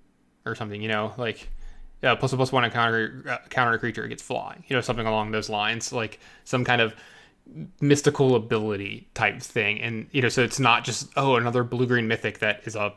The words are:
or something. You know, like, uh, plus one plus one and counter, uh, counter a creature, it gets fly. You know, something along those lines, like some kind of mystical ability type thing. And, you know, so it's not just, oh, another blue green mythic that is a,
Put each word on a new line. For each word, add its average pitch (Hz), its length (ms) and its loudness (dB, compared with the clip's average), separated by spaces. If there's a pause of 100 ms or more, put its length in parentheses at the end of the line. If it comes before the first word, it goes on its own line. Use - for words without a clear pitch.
(440)
or 113 120 -6
something. 104 260 -8
You 110 60 -6
know, 107 280 -2
like, 117 320 -6 (540)
uh, 123 140 4
plus 131 160 -2
one 131 60 0
plus 127 120 2
one 127 140 2
and 117 80 0
counter, 117 560 0
uh, 123 200 -8
counter 120 260 2
a 110 40 0
creature, 117 260 -6
it 117 40 -8
gets 117 160 -12
fly. 123 320 -6 (100)
You - 80 -2
know, 127 60 2
something 117 260 -2
along 110 240 0
those 107 180 -4
lines, 110 440 -2
like 113 260 -4 (240)
some 123 220 0
kind 120 160 4
of 110 160 2 (840)
mystical 143 560 4
ability 107 800 -2
type 110 280 0
thing. 107 380 0
And, 113 320 -6
you 139 100 0
know, 120 60 4
so 123 160 2
it's 117 160 -2
not 117 240 4
just, - 320 -6
oh, 139 180 4
another 120 300 2
blue 123 220 -2
green 120 200 2
mythic 110 320 -2
that 107 260 0
is 110 120 -10
a, 104 200 -4